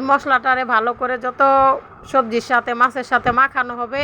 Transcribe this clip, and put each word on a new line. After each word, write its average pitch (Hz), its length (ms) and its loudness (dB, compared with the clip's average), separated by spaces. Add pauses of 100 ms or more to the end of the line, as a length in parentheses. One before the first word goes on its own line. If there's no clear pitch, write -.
মশলাটারে 262 540 0 (100)
ভালো 226 260 2
করে 247 160 -4 (100)
যত 254 160 -2 (720)
সবজির 233 400 0
সাথে, 240 200 0 (100)
মাছের 254 300 -2
সাথে 254 180 0 (100)
মাখানো 262 400 0
হবে, 240 240 -6